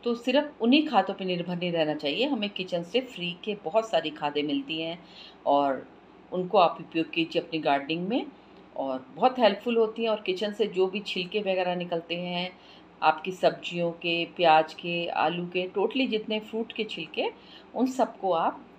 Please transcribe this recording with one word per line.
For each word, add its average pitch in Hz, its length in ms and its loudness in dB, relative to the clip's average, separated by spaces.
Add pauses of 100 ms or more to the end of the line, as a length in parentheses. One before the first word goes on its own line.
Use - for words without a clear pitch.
तो 233 120 0
सिर्फ 262 460 0
उन्हीं 285 260 6
खादों 196 260 2
पर 190 120 -6
निर्भर 175 320 -2
नहीं 175 140 -2
रहना 156 220 2
चाहिए, 185 340 -2
हमें 208 220 -2
किचन 180 340 -4
से 233 180 -2
फ्री 175 420 -8
के 208 120 -4
बहुत 208 340 -2
सारी 156 200 0
खादें 147 340 -4
मिलती 147 380 -2
हैं 165 180 -6 (460)
और 139 420 2 (460)
उनको 180 240 0
आप 170 220 6
उपयोग 160 300 -4
कीजिए 165 320 0
अपनी 160 180 -6
गार्डनिंग 151 480 0
में 262 180 -2 (520)
और 131 280 -4 (100)
बहुत 254 240 2
हेल्पफुल 226 380 2
होती 226 260 2
हैं। 226 60 0
और 208 120 0
किचन 208 320 -2
से 208 140 0
जो 185 200 2
भी 190 120 -4
छिलके 190 400 -4
वगैरह 185 360 0
निकलते 175 400 -4
हैं, 180 360 -4 (520)
आपकी - 280 2
सब्जियों 170 600 0
के, 170 340 -2
प्याज 160 480 4
के, 170 340 -4
आलू 170 380 0
के, 180 320 -4
totally 220 320 0
जितने 214 300 -2
फ्रूट 220 320 -6
के 226 120 -4
छिलके, 214 460 -6 (460)
उन 233 100 2
सबको 233 480 0
आप 170 320 0 (120)